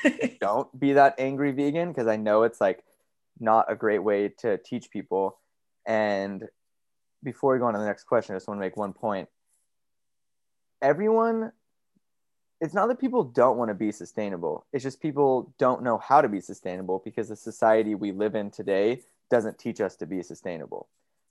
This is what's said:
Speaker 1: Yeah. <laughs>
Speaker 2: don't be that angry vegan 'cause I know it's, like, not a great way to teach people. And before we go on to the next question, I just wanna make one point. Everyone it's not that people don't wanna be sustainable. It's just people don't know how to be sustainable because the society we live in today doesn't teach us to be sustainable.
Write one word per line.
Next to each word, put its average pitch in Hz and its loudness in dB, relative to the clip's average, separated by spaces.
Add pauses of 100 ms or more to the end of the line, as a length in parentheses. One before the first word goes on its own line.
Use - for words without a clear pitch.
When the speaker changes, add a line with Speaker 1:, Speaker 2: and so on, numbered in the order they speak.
Speaker 1:
Yeah. - 0
<laughs> - -20
Speaker 2:
don't 110 -4
be 139 2
that 139 6
angry 135 -2
vegan 147 -2
'cause 123 -4
I 110 2
know 107 2
it's, 117 -2
like, 98 0 (560)
not 110 4
a - -2
great 107 0
way 101 0 (100)
to 104 -2
teach - -12
people. 95 -4 (480)
And 101 -2 (760)
before 135 -2
we 131 0
go 123 0
on 113 0
to 101 -4
the 107 -4
next 101 -6
question, 113 -2
I - -6
just 92 -10
wanna 104 -8
make 95 -6
one 101 -6
point. 98 -6 (1500)
Everyone 220 0 (1080)
it's 160 -4
not 196 2
that 247 0
people 240 0
don't 120 4
wanna 110 -2
be 104 -2
sustainable. 87 -6
It's 131 -4
just 135 -8
people 135 0
don't 127 2
know 117 0
how 139 4
to 131 0
be 101 -4
sustainable 92 -6
because 104 -6
the 107 -12
society 110 2
we 101 -4
live 104 -2
in 101 -6
today 101 0 (280)
doesn't 110 0
teach 113 -8
us 98 -2
to - -10
be 90 -6
sustainable. 73 -12 (420)